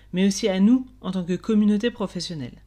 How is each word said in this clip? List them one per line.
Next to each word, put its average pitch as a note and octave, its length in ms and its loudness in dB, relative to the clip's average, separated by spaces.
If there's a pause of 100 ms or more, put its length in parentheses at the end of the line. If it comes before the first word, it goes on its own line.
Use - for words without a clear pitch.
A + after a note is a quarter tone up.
(140)
mais F3+ 120 2
aussi G3+ 220 0
à F#3+ 140 0
nous B3 260 4 (140)
en F#3 100 -8
tant F#3 120 -4
que F3+ 120 -4
communauté G#3 560 0
professionnelle. E3+ 760 -10